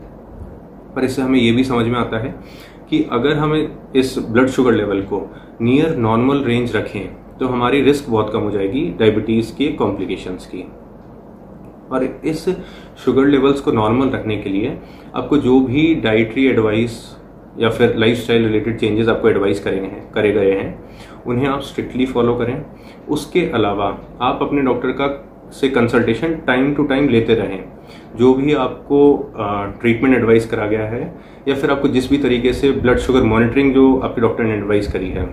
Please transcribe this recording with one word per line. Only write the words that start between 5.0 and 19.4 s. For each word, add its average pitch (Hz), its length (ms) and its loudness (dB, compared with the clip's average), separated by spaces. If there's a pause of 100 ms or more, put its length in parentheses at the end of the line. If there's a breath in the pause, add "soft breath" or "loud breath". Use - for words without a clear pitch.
को 95 300 -6 (320 loud breath)
नियर 139 340 2
नॉर्मल 123 480 2
रेंज 120 320 -2
रखें, 98 380 -6 (260)
तो 135 60 -2
हमारी 123 360 0
रिस्क 139 280 2
बहुत 107 220 0
कम 110 80 -2
हो 104 100 -4
जाएगी 113 500 -4
डायबिटीज़ 113 560 0
के 139 100 0
कॉम्प्लिकेशंस 95 800 -6
की। 90 220 -14 (1200)
और 131 320 -4
इस 156 240 -4 (500 loud breath)
शुगर 131 260 2
लेवल्स 139 360 4
को 151 120 -2
नॉर्मल 117 360 2
रखने 107 280 -4
के 98 140 -6
लिए 113 280 -4 (380 loud breath)
आपको - 200 -2
जो 127 240 4
भी 147 340 2
डाइटरी 113 520 0
एडवाइस 113 720 0 (420)
या 113 120 2
फिर 117 260 2
लाइफस्टाइल 117 500 2
रिलेटेड 107 320 -2
चेंजेस 110 300 0
आपको 110 200 2
एडवाइस 101 320 0